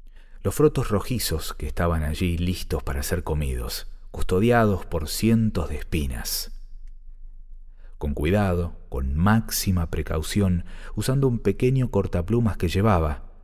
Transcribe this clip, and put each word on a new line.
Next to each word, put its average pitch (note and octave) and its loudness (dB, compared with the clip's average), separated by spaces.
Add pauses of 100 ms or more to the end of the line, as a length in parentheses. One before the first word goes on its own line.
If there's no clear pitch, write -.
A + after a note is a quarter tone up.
(420)
Los G2 -2
frutos D3 4
rojizos - -2
que - -8
estaban E2 0
allí E2+ 0
listos F2 -2
para C2+ -2
ser E2 -2
comidos, C#2+ -4 (240)
custodiados G#2+ 4
por D#2 -4
cientos G#2+ 2
de D2 -2
espinas. - -4 (1500)
Con C#2+ -4
cuidado, F2 2 (100)
con C2 -2
máxima F#2+ 2
precaución, F2 0 (300)
usando C3+ 2
un A#2+ 0
pequeño B2+ 2
cortaplumas G2+ 2
que F#2 0
llevaba, F2 2 (120)